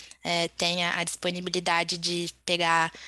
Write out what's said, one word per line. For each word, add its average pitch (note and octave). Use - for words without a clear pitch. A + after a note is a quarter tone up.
é, E3+
têm F3
a, E3+
a E3+
disponibilidade F3
de F3
pegar E3